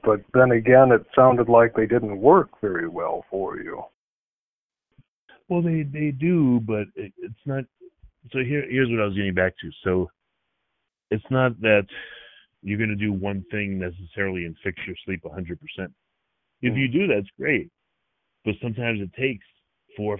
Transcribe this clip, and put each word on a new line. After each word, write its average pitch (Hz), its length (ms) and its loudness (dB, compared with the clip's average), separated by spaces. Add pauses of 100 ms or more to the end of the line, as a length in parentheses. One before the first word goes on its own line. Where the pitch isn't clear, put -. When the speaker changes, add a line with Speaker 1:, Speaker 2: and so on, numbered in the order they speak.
Speaker 1:
but 104 160 2 (140)
then 127 180 6
again, 127 400 8
it 113 120 4 (120)
sounded 123 320 6
like 117 260 6
they 110 120 0
didn't 107 340 -2
work 156 300 6 (100)
very 87 280 -4
well 85 420 -8
for 95 280 -8
you. - 240 -14 (1700)
Speaker 2:
Well, 175 140 0
they, 160 200 0
they 147 280 -4
do, 139 500 2
but 107 340 -4
it, 101 240 -12
it's 104 160 -14 (100)
not. 135 200 -6 (680)
So 131 80 -8
here, 135 320 -4
here's 127 180 0
what 117 120 0
I 104 60 2
was 95 100 -4
getting 98 180 -2
back 92 260 0
to. 82 100 -14 (140)
So 92 260 0 (1000)
it's 110 200 -4
not 127 300 0
that 104 260 4 (760)
you're 104 160 -4
gonna 107 180 -2
do 104 160 -2
one 98 380 -6
thing 101 280 -4
necessarily 90 680 -6
and 80 160 -12
fix 95 240 -6
your 90 180 -12
sleep 95 200 -8
a 80 60 -12
hundred 85 300 -10
percent. 90 320 -14 (680)
If 123 100 -2
Speaker 1:
Hmm. 120 60 -2
Speaker 2:
you 135 100 0
do, 170 180 0
that's 110 220 -2 (100)
great. 135 320 -4 (720)
But 107 180 -2
sometimes 117 380 -4
it 95 120 -10
takes 127 320 -12 (520)
four, 104 240 -6